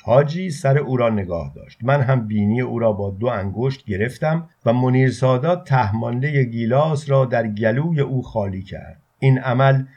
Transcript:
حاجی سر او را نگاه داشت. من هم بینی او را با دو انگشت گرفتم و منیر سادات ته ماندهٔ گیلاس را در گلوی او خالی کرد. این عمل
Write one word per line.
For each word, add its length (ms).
حاجی 460
سر 280
او 200
را 120
نگاه 460
داشت. 280
من 180
هم 260
بینی 340
او 180
را 140
با 160
دو 180
انگشت 580
گرفتم 640
و 80
منیر 380
سادات 540
ته 300
ماندهٔ 480
گیلاس 680
را 160
در 220
گلوی 540
او 200
خالی 400
کرد. 400
این 200
عمل 440